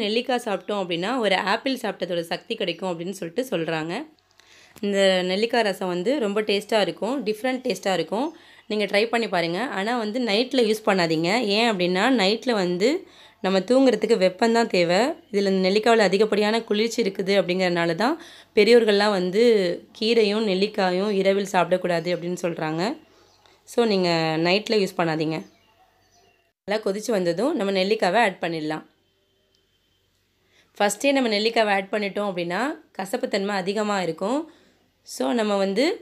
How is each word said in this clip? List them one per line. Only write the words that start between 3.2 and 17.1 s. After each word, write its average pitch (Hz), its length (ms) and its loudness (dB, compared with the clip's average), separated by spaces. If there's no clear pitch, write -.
சொல்லிட்டு 170 320 -6
சொல்றாங்க. 165 440 -4
இந்த 196 160 0
நெல்லிக்காய் 220 400 0
ரசம் 190 240 -4
வந்து 180 200 0
ரொம்ப 202 240 -2
டேஸ்டா 202 360 0
இருக்கும், 190 300 -4
டிஃப்ரெண்ட் 254 360 -4
டேஸ்டா 190 320 -2
இருக்கும். 208 300 -4
நீங்க 208 220 -2
ட்ரை 202 120 2
பண்ணி 226 200 -2
பாருங்க. 170 240 0
ஆனா 220 140 -2
வந்து 208 160 -4
நைட்ல 247 400 0
யூஸ் 214 200 -2
பண்ணாதீங்க. 170 420 2
ஏன் 233 140 2
அப்படின்னா 185 340 0
நைட்ல 226 400 0
வந்து 180 280 0
நம்ம 190 140 2
தூங்குறதுக்கு 247 540 4
வெப்பம் 226 340 2
தான் 233 160 2
தேவை. 175 260 4
இதுல 196 220 0
இந்த 190 140 2
நெல்லிக்காயில 214 420 4
அதிகப்படியான 208 480 2
குளிர்ச்சி 226 360 0
இருக்குது 190 340 -2